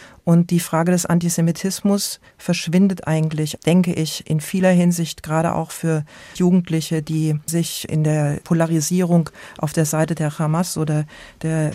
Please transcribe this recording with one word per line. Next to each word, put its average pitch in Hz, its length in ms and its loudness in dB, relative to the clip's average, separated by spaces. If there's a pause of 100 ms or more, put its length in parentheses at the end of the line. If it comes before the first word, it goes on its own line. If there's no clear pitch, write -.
(240)
Und 170 260 4
die 170 100 2
Frage 165 320 0
des 180 140 0
Antisemitismus 170 1120 0 (160)
verschwindet 180 720 0
eigentlich, 156 580 -2
denke 175 300 4
ich, - 340 -6
in 156 140 -2
vieler 185 260 0
Hinsicht, 175 540 2
gerade 160 320 -2
auch 165 160 -4
für 160 340 -2 (300)
Jugendliche, 175 680 2
die 156 360 -2 (100)
sich 165 420 -4
in 156 160 0
der 151 400 0
Polarisierung 170 840 2 (260)
auf 151 160 -4
der 160 140 0
Seite 160 280 0
der 151 240 -4
Hamas 160 380 -2
oder 151 300 -2 (340)
der 160 340 -2